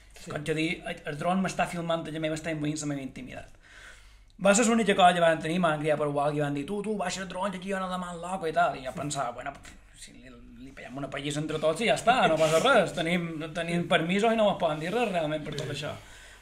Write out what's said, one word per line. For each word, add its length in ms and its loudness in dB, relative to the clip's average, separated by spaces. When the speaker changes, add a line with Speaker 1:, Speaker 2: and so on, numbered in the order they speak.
Speaker 1:
Sí. 140 -14
Speaker 2:
Com 100 -6
que 120 -2
dir, 300 -2
"El, 120 -8
el 120 -6
dron 260 0
m'està 240 -2
filmant, 380 -4
ja 120 -8
m'està 320 -4
envaint 300 -4
la 60 -6
meva 160 -4
intimitat." 460 -14
Va 120 8
ser 120 4
l'única 300 4
cosa 180 8
que 60 2
van 180 6
tenir, 220 -2
van 180 2
cridar 200 2
per 100 0
walkie 300 0
i 20 2
van 140 -2
dir, 120 -4
"Tu, 160 -6
tu, 140 -4
baixa 260 -4
el 60 -10
dron, 240 -4
que 60 -8
aquí 100 -10
hi 40 -2
ha 40 -2
un 80 -4
alemany 360 -6
loco" 280 -6
i 40 -4
tal. 240 2
I 100 -12
jo 60 -8
pensava, 400 -6
"Bueno, 200 -10
si 200 -20
li, 160 -20
li 80 -18
peguem 240 -14
una 140 -8
pallissa 280 -6
entre 200 -4
tots 240 0
i 40 2
ja 80 4
està, 340 4
no 80 4
passa 240 6
res. 340 6
Tenim, 580 -2
tenim 360 -2
permisos 440 4
i 40 2
no 80 4
mos 140 4
poden 220 0
dir 100 -6
res 220 0
realment 320 -2
per 100 -8
tot 140 -6
això." 240 -8